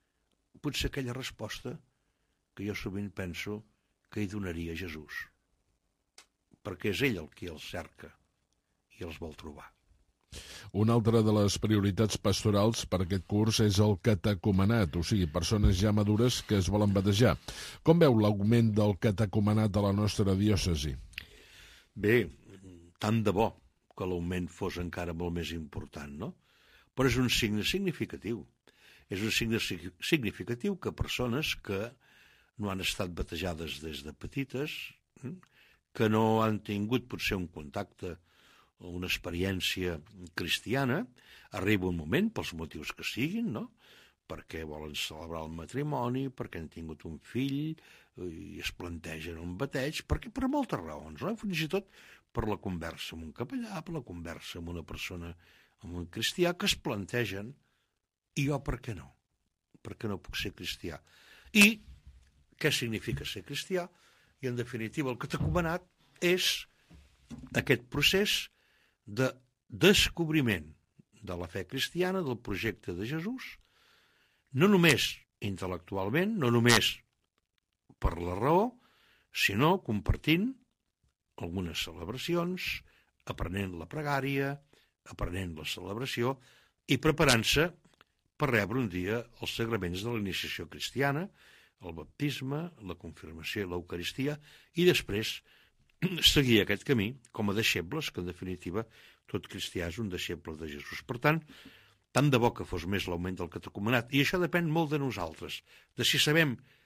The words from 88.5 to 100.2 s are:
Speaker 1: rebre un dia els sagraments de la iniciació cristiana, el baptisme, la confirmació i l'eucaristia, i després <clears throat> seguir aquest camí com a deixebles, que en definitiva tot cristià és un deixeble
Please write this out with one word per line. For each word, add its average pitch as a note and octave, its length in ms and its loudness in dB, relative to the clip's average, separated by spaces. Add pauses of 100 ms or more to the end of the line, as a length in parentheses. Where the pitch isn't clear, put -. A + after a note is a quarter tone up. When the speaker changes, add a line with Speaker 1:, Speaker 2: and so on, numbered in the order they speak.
Speaker 1:
rebre A2 300 2
un A#2 120 0
dia G2 300 -2 (180)
els - 160 -6
sagraments G2 480 -2
de A#2+ 80 -4
la A2+ 80 -2
iniciació F2 480 -6
cristiana, C#3 580 -2 (580)
el E2 120 -10
baptisme, C3+ 640 -6 (280)
la E2+ 120 -8
confirmació E2 640 -8
i F2+ 60 -6
l'eucaristia, F2 680 -6 (420)
i F3 80 6
després A2 500 2 (640)
<clears throat> F3+ 300 6
seguir B2 280 8
aquest G2+ 260 0
camí A#2 240 2 (200)
com G#2 180 0
a G2 60 0
deixebles, G#2+ 540 0
que - 120 -6
en F2 80 -4
definitiva F#2 540 -6 (460)
tot - 200 -6
cristià F2 400 -6
és E2+ 120 -8
un G#2 100 -4
deixeble E2 480 -6